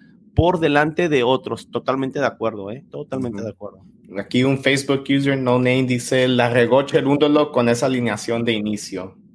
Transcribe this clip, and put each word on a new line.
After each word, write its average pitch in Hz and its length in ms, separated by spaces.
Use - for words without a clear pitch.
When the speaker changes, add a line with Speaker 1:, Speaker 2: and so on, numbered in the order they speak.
Speaker 1:
por 175 240
delante 156 500
de 139 140
otros. 123 480
Totalmente 131 480
de 139 80
acuerdo, 107 440
¿eh? 135 180
Totalmente 131 500
Speaker 2:
Ujú. 113 60
Speaker 1:
de 107 60
acuerdo. 101 300
Speaker 2:
Aquí 123 240
un 135 160
Facebook 139 500
user, 139 300
No 127 180
Name, 127 260
dice, 127 440
"La 123 220
regó 120 340
Cherúndolo 147 680
con 120 180
esa 120 180
alineación 117 580
de 117 80
inicio". 101 640